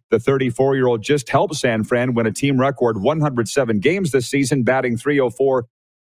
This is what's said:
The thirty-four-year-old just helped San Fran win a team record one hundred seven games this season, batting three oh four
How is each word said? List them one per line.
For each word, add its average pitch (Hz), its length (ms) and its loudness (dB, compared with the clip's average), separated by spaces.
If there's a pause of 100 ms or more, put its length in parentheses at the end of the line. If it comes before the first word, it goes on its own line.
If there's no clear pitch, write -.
(120)
The 110 80 4
thirty-four-year-old 131 800 0
just 139 260 -2
helped 151 280 0
San 113 280 0
Fran 123 300 0
win 113 120 0
a 107 60 0
team 139 260 0
record 190 440 0
one 160 180 0
hundred 123 300 -2
seven 113 300 0
games 165 320 0
this 127 180 0
season, 139 340 0
batting 127 320 0
three 143 240 0
oh 127 100 2
four 131 360 0 (360)